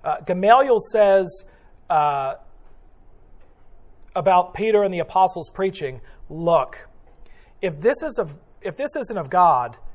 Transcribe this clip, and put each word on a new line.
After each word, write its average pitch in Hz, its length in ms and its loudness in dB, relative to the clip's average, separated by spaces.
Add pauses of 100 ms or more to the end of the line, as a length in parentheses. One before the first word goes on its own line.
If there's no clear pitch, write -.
Uh, - 180 -6
Gamaliel 226 580 4 (120)
says, 196 520 2 (460)
uh, 143 460 -2 (1800)
about 180 380 2
Peter 208 280 0
and 196 120 -2
the 175 60 -4
apostles 185 540 -2
preaching, 156 480 -6 (280)
"Look, 160 580 -2 (760)
if 165 180 -4
this 240 220 0
is 302 160 -6
of, 160 200 -6 (240)
if 190 140 -10
this 277 200 -6
isn't 233 220 -6
of 151 120 -8
God 139 480 2 (180)